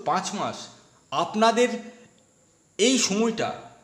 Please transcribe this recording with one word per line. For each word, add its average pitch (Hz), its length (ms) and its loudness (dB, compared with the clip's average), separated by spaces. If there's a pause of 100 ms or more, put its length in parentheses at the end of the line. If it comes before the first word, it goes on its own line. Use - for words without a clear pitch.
পাঁচ 180 300 -2
মাস 135 220 -4 (540)
আপনাদের 214 580 2 (1080)
এই 240 200 4
সময়টা 214 640 0 (220)